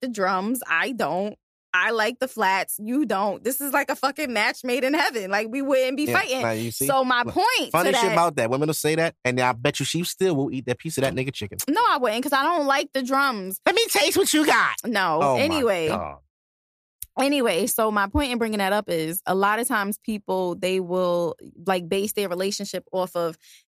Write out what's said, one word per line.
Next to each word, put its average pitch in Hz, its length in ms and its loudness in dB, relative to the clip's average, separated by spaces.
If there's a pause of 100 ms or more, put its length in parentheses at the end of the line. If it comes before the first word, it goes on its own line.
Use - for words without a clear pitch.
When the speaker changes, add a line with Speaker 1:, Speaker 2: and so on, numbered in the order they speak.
Speaker 1:
the 262 80 -6
drums, 202 580 -2
I 175 240 0
don't. 196 440 -4 (380)
I 190 180 2
like 226 280 -2
the 262 80 -2
flats, 190 560 0
you 247 220 -2
don't. 202 380 -2
This 262 180 -4
is 277 100 -6
like 285 180 0
a 269 60 -2
fucking 277 380 -4
match 220 300 0
made 247 200 0
in 262 100 2
heaven. 277 360 0
Like, 208 200 0
we 269 120 -4
wouldn't 262 340 0
be 294 100 -2
Speaker 2:
Yeah, 349 140 2
Speaker 1:
fighting." 254 220 -2
Speaker 2:
now - 100 0
you 113 200 -4
see? - 160 -4
Speaker 1:
So 269 180 2
my 247 180 2
Speaker 2:
Look, 233 120 -6
Speaker 1:
point 392 360 2
Speaker 2:
funny - 200 4
Speaker 1:
to - 60 4
Speaker 2:
shit 196 100 4
Speaker 1:
that 170 60 0
Speaker 2:
about 165 240 4
that. 113 120 2
Women 139 180 2
will 156 60 0
say 151 220 0
that, 165 280 0
and 127 160 0
I 127 140 4
bet 123 260 0
you 139 60 -2
she 165 180 -2
still 185 320 0
will 135 160 0
eat 123 140 -6
that 123 140 -2
piece 160 180 -8
of 131 80 2
that 131 80 0
nigga 131 200 -4
chicken. - 260 -8 (100)
Speaker 1:
No, 370 180 2
I 349 100 2
wouldn't, 247 260 -2
'cause 285 100 -2
I 269 100 2
don't 311 220 0
like 277 280 0
the 269 100 -2
drums. 247 600 0
Speaker 2:
Let 392 100 4
me 453 140 4
taste 370 280 2
what 359 160 4
you 302 120 4
got. 196 300 4 (100)
Speaker 1:
No. 185 360 2
Speaker 2:
Oh, 139 160 4
my 247 60 2
Speaker 1:
Anyway. 226 460 2
Speaker 2:
God. 78 280 -4 (1000)
Speaker 1:
Anyway, 254 480 2
so 220 260 0
my 202 160 2
point 285 260 0
in 247 40 -2
bringing 220 220 -2
that 190 140 2
up 208 160 -2
is 165 360 -2
a - 80 0
lot 202 260 2
of 247 80 -4
times 208 300 -2
people, 185 580 -4
they 190 260 0
will, 175 540 0 (300)
like, 185 220 0
base 196 240 -2
their 202 160 -2
relationship 190 640 -4
off 180 240 -4
of 170 220 -2 (400)